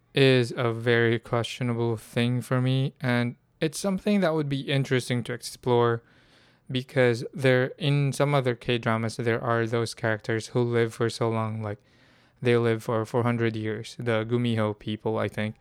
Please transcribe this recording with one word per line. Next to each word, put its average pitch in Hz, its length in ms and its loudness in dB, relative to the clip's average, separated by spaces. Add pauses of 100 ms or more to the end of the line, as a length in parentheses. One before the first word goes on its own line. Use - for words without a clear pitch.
(120)
is 131 440 4
a 120 160 0
very 117 480 2
questionable 117 760 -2
thing 123 440 -2
for 127 200 -2
me, 131 400 0
and 120 360 -2 (240)
it's 160 180 -2
something 202 420 0
that 160 140 2
would 151 140 -2
be 139 140 -4
interesting 131 600 0
to - 100 -8
explore, 120 680 0 (680)
because 127 640 0
there, 131 460 2
in 143 340 2
some 143 220 2
other 123 220 2
K-dramas, 113 640 -2
there 120 220 0
are 117 260 0
those 113 280 -2
characters 110 540 -2
who 123 140 0
live 117 320 0
for 117 140 0
so 113 200 -2
long, 110 340 -4
like, 104 160 -8 (640)
they 120 140 4
live 113 260 2
for 110 220 -2
four 120 180 -2
hundred 117 320 0
years, 110 440 -8
the 113 260 0
Gumiho 113 520 0
people, 110 420 -4
I 107 100 -2
think. 107 320 -6